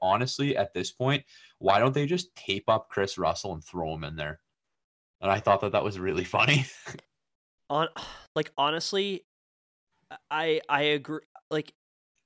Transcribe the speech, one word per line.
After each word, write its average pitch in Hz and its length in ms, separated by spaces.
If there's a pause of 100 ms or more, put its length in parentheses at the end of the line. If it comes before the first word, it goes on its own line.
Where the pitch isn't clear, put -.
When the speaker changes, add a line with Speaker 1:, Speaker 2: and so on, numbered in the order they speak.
Speaker 1:
"Honestly, 127 540
at 101 180
this 90 160
point, 139 340 (340)
why 95 200
don't 131 160
they 147 100
just 180 320
tape 98 320
up 110 220
Chris 98 260
Russell 87 380
and 78 100
throw 80 300
him 80 100
in 78 120
there?" 76 240 (800)
And 98 80
I 101 100
thought 101 220
that 104 100
that 85 120
was 95 140
really 92 260
<laughs> - 120
funny. 131 300 (1040)
Speaker 2:
On, 156 180 (460)
like, 156 240
honestly, 180 640 (1080)
I, 156 380
I 143 140
agree. 151 380 (300)
Like, 156 220 (540)